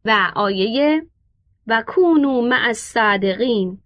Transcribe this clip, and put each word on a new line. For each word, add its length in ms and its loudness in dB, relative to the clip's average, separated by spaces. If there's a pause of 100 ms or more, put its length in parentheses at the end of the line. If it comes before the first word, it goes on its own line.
و 300 2
آیه 640 0 (680)
«و 200 0
کونوا 540 2
مع 260 0
الصادقین» 1200 -2